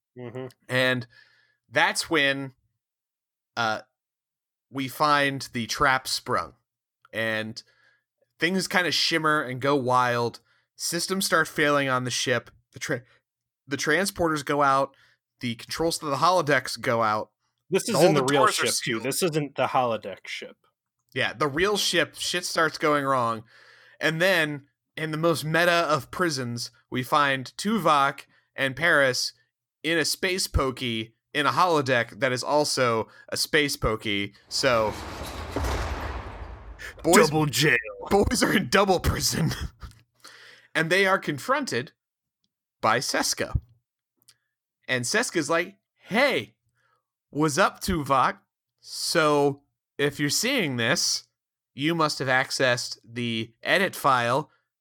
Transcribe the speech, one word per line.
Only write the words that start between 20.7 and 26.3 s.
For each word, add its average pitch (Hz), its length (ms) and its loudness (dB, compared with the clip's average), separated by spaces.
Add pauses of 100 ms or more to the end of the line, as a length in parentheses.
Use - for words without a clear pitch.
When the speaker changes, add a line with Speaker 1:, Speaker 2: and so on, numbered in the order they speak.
Speaker 2:
Yeah, 113 200 -2
the 147 140 -2
real 185 300 0
ship, 165 400 0
shit - 280 -4
starts 160 320 0
going 147 280 2
wrong. 117 380 0 (560)
And 160 220 -2
then, 156 420 0 (340)
in 156 140 -6
the 151 60 -4
most 160 260 2
meta 165 280 2
of 156 380 0
prisons, 131 640 -4 (180)